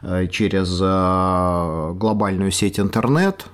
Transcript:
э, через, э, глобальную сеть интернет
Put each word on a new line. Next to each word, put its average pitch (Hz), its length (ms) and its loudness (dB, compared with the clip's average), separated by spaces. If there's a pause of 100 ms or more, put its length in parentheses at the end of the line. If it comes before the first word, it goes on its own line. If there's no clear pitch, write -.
э, 92 280 -2
через, 92 480 0
э, 90 1160 0
глобальную 98 560 0
сеть 101 280 -2
интернет 135 760 0